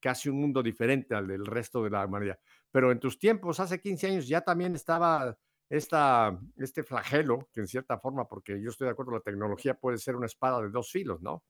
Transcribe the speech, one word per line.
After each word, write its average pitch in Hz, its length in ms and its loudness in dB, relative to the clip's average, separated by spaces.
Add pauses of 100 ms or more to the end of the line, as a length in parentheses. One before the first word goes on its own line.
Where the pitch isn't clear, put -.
casi 127 300 -2
un 139 100 0
mundo 139 220 2
diferente 117 520 2
al 101 120 -2
del 95 180 -4
resto 113 400 -4
de 104 60 0
la 101 160 0
humanidad. 101 320 -4 (320)
Pero 127 220 6
en 117 80 0
tus 131 180 -2
tiempos, 185 420 2
hace 180 200 -2
quince 185 260 -4
años, 185 200 0
ya 156 140 2
también 175 340 0
estaba 160 600 2 (320)
esta, 135 720 4 (200)
este 135 260 -6
flagelo, 135 680 0
que 113 80 -6
en 101 60 -2
cierta 127 320 -4
forma, 131 300 -4
porque 101 340 -8
yo 110 80 -6
estoy 131 160 -6
de 123 60 -2
acuerdo, 123 200 -6
la 110 80 -2
tecnología 104 540 -2
puede 123 240 -2
ser 127 160 -6
una 120 120 -4
espada 127 360 -2
de 104 80 -4
dos 117 220 -6
filos, 123 300 -4
¿no? 160 280 -8